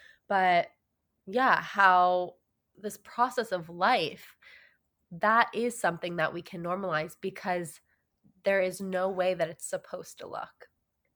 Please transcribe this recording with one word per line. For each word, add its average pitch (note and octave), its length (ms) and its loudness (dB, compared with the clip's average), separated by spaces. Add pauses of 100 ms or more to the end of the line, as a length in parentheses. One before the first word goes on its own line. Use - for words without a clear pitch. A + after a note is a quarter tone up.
(280)
But F#3 400 4 (580)
yeah, G#3 340 2
how F3+ 760 4 (460)
this G#3 180 -10
process A#3+ 520 -2
of E3+ 200 -6
life, F3+ 640 -2 (720)
that G#3+ 420 2
is A#3 280 -4
something F3 360 -4
that D#3+ 160 0
we E3+ 100 -8
can F3+ 200 -14
normalize, E3+ 580 -4
because F3+ 600 -6 (640)
there G3 160 2
is F#3 200 -4
no F#3 280 -2
way F#3 260 0
that E3+ 140 0
it's - 180 -14
supposed - 520 -12
to - 100 -14
look. - 400 -14 (480)